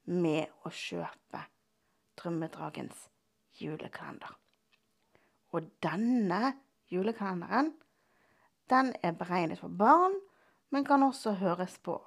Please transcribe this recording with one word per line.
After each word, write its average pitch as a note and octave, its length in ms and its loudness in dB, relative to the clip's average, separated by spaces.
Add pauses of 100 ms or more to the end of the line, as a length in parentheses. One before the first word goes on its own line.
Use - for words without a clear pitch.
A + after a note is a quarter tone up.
med D#3+ 400 0 (160)
å D#3+ 80 -8
kjøpe - 720 -10 (760)
Drømmedragens D#3+ 840 -8 (560)
julekalender. - 720 -12 (1200)
Og D#3+ 160 -4 (140)
denne G#3+ 680 2 (400)
julekalenderen, G3+ 800 -2 (960)
den B3+ 240 4 (100)
er E3+ 140 0
beregnet F3 460 -2
for E3+ 100 -10
barn, E4 460 6 (520)
men C#4 140 0
kan C#4 180 6
også A3+ 380 2
høres F#3 400 0
på - 160 -6 (100)